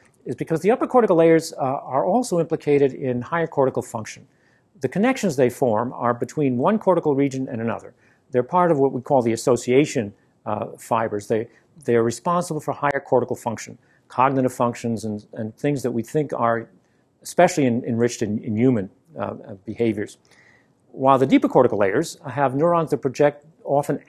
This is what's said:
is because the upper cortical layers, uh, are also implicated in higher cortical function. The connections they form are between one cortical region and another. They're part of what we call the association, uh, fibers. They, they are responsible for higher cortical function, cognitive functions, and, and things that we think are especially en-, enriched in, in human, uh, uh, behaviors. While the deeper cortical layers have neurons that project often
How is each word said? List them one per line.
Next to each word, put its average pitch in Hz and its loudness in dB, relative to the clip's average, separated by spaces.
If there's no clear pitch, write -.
is 120 -8
because 156 -4
the 185 2
upper 262 2
cortical 214 4
layers, 165 4
uh, - -16
are 139 2
also 196 0
implicated 143 2
in 127 -4
higher 165 -2
cortical 127 0
function. - -12
The 131 -2
connections 214 0
they 127 4
form 120 0
are 120 -2
between 123 -4
one 196 0
cortical 165 2
region 131 -2
and 117 -8
another. 110 -6
They're 123 0
part 180 4
of 151 2
what 135 2
we 127 -6
call 131 2
the 113 2
association, 123 0
uh, 107 -4
fibers. 107 -4
They, 113 -2
they 120 2
are 117 4
responsible 170 -4
for 143 -8
higher 139 -2
cortical 123 0
function, 117 -10
cognitive 131 0
functions, 117 -2
and, 104 -8
and 110 -10
things 143 -2
that 123 -2
we 165 -4
think 151 -4
are 117 -2
especially 175 2
en-, 120 0
enriched 120 0
in, 104 -2
in 107 -6
human, 113 2
uh, 113 -6
uh, 104 -10
behaviors. 107 -4
While 135 4
the 131 4
deeper 254 4
cortical 123 4
layers 107 0
have 131 -2
neurons 165 0
that 143 -2
project 143 0
often 143 -2